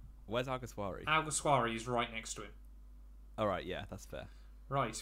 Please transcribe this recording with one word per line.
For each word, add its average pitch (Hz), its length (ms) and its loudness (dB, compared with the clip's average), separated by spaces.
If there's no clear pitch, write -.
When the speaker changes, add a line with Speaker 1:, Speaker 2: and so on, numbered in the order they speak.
Speaker 1:
Where's 120 200 2
Alguersuari? 117 580 -2
Speaker 2:
Alguersuari 147 680 6
is 113 120 -4
right 120 240 4
next 110 240 -6
to 110 80 -6
him. 101 80 -12
Speaker 1:
All 107 100 4
right, 85 180 2
yeah, 82 240 -2
that's - 160 -8
fair. - 240 -8
Speaker 2:
Right, 135 320 2